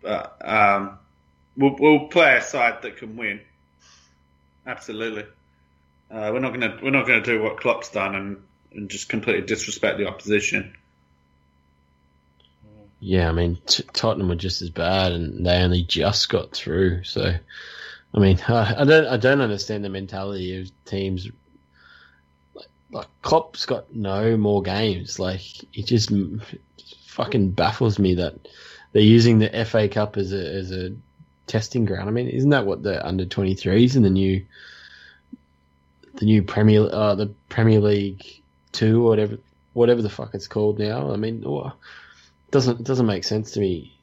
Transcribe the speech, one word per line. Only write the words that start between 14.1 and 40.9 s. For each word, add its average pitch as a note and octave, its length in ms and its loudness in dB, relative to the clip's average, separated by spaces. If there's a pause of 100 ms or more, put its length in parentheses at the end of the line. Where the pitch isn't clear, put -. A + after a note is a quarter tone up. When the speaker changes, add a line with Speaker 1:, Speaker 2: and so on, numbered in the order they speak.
Speaker 2:
were F2 80 -2
just F2 260 -6
as F2 80 -10
bad, F#2 420 0
and E2+ 320 -4
they F2+ 120 4
only F2+ 260 2
just - 460 -2
got - 240 -2
through. F2 500 -2
So, F#2+ 320 -4 (800)
I - 60 2
mean, G2 240 6
<laughs> - 40 -4
I, A2+ 300 2
I C#3+ 60 2
don't, D#3 240 8
I B2+ 80 0
don't C3 240 4
understand G#2 440 -4
the G2+ 60 -6
mentality F#2+ 680 -8
of F#2 100 -12 (140)
teams. F#2+ 440 -6 (1300)
Like, - 120 -20 (240)
like, - 160 -12 (160)
Klopp's - 440 -2
got - 280 -6
no G#2+ 440 0
more G#2 240 2
games. F#2+ 560 -4
Like, F#2 220 -4 (360)
it G#2+ 100 -8
just A2+ 260 0
m-, G2 280 -4 (680)
fucking G#2 420 -2
baffles G#2 480 -2
me F#2 160 2
that F2 200 -4 (580)
they're G2+ 100 6
using A2+ 360 8
the G#2+ 160 2
F A2+ 200 -4
A G#2+ 140 2
Cup G#2+ 280 -2
as F#2+ 160 -4
a, F2+ 220 -6
as F#2 180 -8
a F#2 220 -8 (520)
testing A2 380 -2
ground. F#2+ 240 -4
I G#2+ 40 -4
mean, B2 160 -2
isn't B2+ 220 2
that C3+ 140 4
what G2 180 -4
the F#2+ 240 -2
under F#2 200 -2
twenty-threes G2 720 2
and A#2+ 80 6
the G2 60 6
new, F#2+ 360 0 (1700)
the - 100 -6
new G#2+ 180 6
Premier, G#2+ 480 4
uh, G#2+ 260 0
the G#2 100 -2 (240)
Premier A2 300 4
League G2+ 440 0 (480)
Two A2+ 320 2
or A#2 60 6
whatever, G#2+ 260 2 (380)
whatever A#2+ 260 4
the G#2+ 80 -2
fuck A2+ 260 -10
it's G2 140 -10
called G#2+ 300 -2
now? A#2+ 340 -4